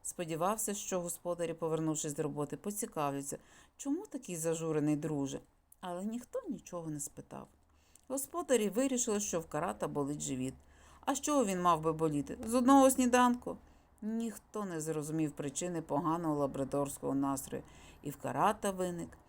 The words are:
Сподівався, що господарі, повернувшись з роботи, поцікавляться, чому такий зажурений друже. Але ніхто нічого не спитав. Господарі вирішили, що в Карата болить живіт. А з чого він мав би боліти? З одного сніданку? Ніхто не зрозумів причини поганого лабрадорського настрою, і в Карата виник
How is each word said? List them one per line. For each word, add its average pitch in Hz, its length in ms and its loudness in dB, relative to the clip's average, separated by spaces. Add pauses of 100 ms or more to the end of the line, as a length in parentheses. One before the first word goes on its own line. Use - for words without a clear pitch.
Сподівався, 180 720 -2
що 190 260 -2
господарі, 170 540 -4
повернувшись 160 600 0
з - 20 -4
роботи, 147 380 -2
поцікавляться, 143 840 -4 (380)
чому 320 300 -4
такий 220 300 -8
зажурений 160 600 2
друже. 143 440 -2 (400)
Але 180 240 -8
ніхто 240 440 -6
нічого 170 420 -8
не 147 100 -4
спитав. - 460 -12 (640)
Господарі 262 600 0
вирішили, 240 520 0
що 196 200 -2
в - 60 -12
Карата 175 420 -2
болить 147 320 -2
живіт. 131 340 -4 (540)
А 277 60 2
з - 60 -4
чого 285 240 4
він 185 180 0
мав 170 180 6
би 160 120 2
боліти? 156 540 0
З 226 80 -2
одного 262 360 10
сніданку? 247 680 4 (460)
Ніхто 214 600 -4
не 170 160 -4
зрозумів 156 520 0
причини 160 500 -4
поганого 160 520 0
лабрадорського 139 800 0
настрою, 139 480 -2 (400)
і 143 80 -6
в 139 60 -12
Карата 180 540 0
виник 180 380 -4 (200)